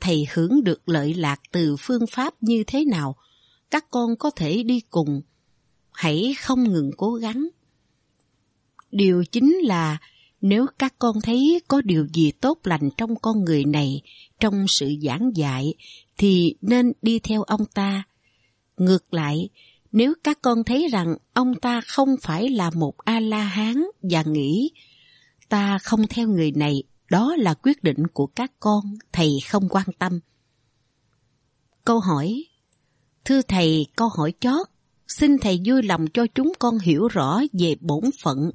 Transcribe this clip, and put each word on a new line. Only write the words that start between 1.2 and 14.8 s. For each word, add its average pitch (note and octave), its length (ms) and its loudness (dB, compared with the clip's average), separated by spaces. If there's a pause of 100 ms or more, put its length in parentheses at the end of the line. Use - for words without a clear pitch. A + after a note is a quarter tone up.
từ D#3+ 240 0
phương A#3 340 -2
pháp C4 300 -4
như A3+ 260 0
thế C#4+ 180 -2
nào. D#3 320 -2 (540)
Các D4+ 200 -4
con A#3 260 0
có D4 140 -2
thể F3+ 320 -2
đi A#3+ 180 0
cùng. D3 420 -4 (720)
Hãy F3 460 -2
không B3+ 340 0
ngừng D3 240 0
cố A3 180 -2
gắng. A#3 340 -6 (1400)
Điều F#3 340 2
chính C4 300 2
là E3+ 440 0 (420)
nếu G#3 260 2 (120)
các C4 200 -2
con A3 220 0
thấy C4+ 480 2
có C#4 120 4
điều E3+ 340 0
gì D#3 160 4
tốt C#4 340 -2
lành D3+ 320 0
trong A3+ 200 -4
con A3 280 0
người D3+ 200 2
này, C#3+ 380 0 (380)
trong G3+ 280 0
sự C#3+ 340 0